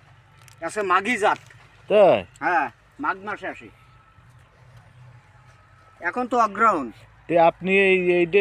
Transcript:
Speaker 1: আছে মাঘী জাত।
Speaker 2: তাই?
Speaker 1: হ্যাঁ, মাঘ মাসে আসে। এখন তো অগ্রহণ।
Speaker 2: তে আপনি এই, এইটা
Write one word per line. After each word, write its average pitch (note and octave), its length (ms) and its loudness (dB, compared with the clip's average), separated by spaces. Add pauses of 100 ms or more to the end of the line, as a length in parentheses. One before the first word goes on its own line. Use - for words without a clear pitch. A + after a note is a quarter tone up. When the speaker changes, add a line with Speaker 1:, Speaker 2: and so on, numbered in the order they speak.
(600)
Speaker 1:
আছে E3 220 -8
মাঘী G3 340 -2
জাত। F#3 220 0 (500)
Speaker 2:
তাই? E3+ 360 4 (160)
Speaker 1:
হ্যাঁ, D3+ 300 -2 (300)
মাঘ D4+ 180 -4
মাসে G#3 280 -14
আসে। B2+ 220 -16 (2250)
এখন A#3+ 260 -8
তো B3 120 -2
অগ্রহণ। G3+ 520 0 (380)
Speaker 2:
তে E3+ 120 2
আপনি F3 380 2
এই, F#3 340 2
এইটা F3 280 2